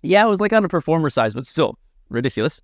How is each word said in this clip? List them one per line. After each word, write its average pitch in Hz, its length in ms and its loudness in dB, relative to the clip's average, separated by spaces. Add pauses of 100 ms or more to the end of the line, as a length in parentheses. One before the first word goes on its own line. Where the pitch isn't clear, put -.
Yeah, 202 200 4
it 226 40 2
was, 196 100 0
like, 208 140 0
on 220 100 4
a 175 60 -4
performer 160 400 0
size, 113 240 0
but 127 120 -8
still - 320 -2 (320)
ridiculous. 120 540 -4